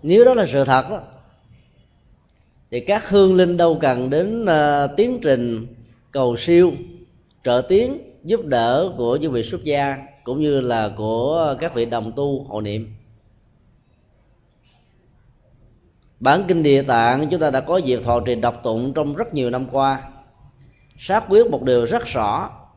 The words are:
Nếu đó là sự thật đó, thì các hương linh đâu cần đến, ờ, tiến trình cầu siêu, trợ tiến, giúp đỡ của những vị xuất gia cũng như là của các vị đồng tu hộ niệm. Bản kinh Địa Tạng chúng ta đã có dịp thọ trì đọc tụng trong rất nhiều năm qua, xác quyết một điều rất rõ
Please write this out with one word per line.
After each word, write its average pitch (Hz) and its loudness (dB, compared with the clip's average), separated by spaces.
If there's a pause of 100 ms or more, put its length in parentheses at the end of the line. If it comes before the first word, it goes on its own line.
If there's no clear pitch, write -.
Nếu 190 6
đó 254 6
là 214 2
sự 139 2
thật 131 2
đó, 202 -8 (1700)
thì 120 -6
các 202 -4
hương 190 6
linh 175 4
đâu 170 4
cần 127 0
đến, 208 -2
ờ, 147 2 (100)
tiến 240 0
trình 120 0 (440)
cầu 123 0
siêu, 170 4 (720)
trợ 127 0
tiến, 247 2 (260)
giúp 226 -2
đỡ 131 0
của 120 -2
những 151 -4
vị 120 -2
xuất - -10
gia 143 -4 (260)
cũng 131 -6
như 147 0
là 113 -2
của 131 -2
các 165 -6
vị 117 -2
đồng 113 -6
tu 139 -4
hộ 107 -8
niệm. 107 -8 (3250)
Bản 147 2
kinh 165 2
Địa 139 4
Tạng 127 0
chúng 180 -2
ta 151 2
đã 131 0
có 160 -4
dịp 127 -2
thọ 120 0
trì 123 -2
đọc 117 -4
tụng 123 -4
trong 147 -4
rất 165 -8
nhiều 127 -2
năm 127 -6
qua, 135 -2 (880)
xác 202 -2
quyết 214 6
một 131 -4
điều 123 2
rất 220 -4
rõ 127 -4 (260)